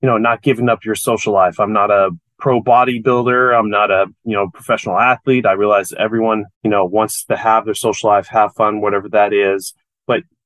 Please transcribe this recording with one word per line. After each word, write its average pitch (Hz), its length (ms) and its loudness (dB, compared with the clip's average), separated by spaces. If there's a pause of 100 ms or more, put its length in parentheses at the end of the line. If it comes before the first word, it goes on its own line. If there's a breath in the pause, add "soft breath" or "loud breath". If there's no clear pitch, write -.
you 131 80 0
know, 117 80 2
not 117 260 -2
giving 123 260 0
up 113 140 -2
your 110 120 -4
social 110 380 -2
life. 92 260 2
I'm 107 140 -2
not 104 160 2
a 98 220 2 (260)
pro 123 240 0
bodybuilder. 123 960 2
I'm 107 120 2
not 104 200 0
a, 95 180 2 (180)
you 110 100 -4
know, 101 140 -2
professional 101 500 -4
athlete. 123 480 0
I 98 60 4
realize 101 400 0
everyone, 110 520 -2 (160)
you 113 80 -2
know, 101 160 0
wants 104 400 -2
to 110 120 -4
have 110 280 0
their 107 80 -4
social 107 360 -2
life, 101 180 0
have 107 260 0
fun, 107 280 -2
whatever 101 280 -4
that 104 240 0
is. 98 400 0 (320)
But 117 180 -2 (220)